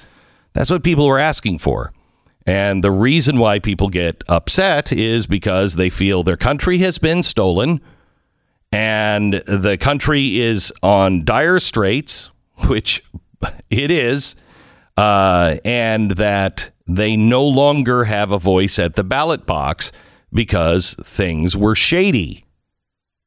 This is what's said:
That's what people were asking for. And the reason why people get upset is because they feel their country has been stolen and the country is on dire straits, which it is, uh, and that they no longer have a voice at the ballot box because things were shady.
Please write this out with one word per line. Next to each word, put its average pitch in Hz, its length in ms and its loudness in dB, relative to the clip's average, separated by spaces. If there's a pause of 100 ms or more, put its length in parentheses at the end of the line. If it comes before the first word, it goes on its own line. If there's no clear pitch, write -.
(540)
That's - 180 -2
what 180 120 -2
people 156 220 2
were 135 140 4
asking 143 400 -2
for. 60 340 -4 (540)
And 98 360 0
the 101 60 4
reason 131 480 2
why 107 220 4
people 98 300 -2
get 87 380 -4
upset 151 640 0
is 113 360 -2
because 95 480 0
they 92 160 0
feel 95 320 0
their 87 120 0
country 147 440 0
has 185 180 0
been 165 240 0
stolen 107 580 0 (920)
and 107 760 0
the 98 300 0
country 139 640 0
is 113 320 -2 (100)
on 95 400 2
dire 160 360 2
straits, 113 680 -2 (380)
which - 340 -2 (680)
it 139 200 -2
is, 139 460 -2 (600)
uh, 95 680 4
and 110 480 0
that 98 600 -2 (140)
they 107 300 0
no 120 300 4
longer 135 600 2
have 104 260 -2
a 101 80 0
voice 95 380 0
at 85 180 0
the 104 80 0
ballot 143 420 -2
box 73 480 -4 (400)
because 87 680 0
things 87 540 -2
were 104 200 2
shady. 170 680 -2 (840)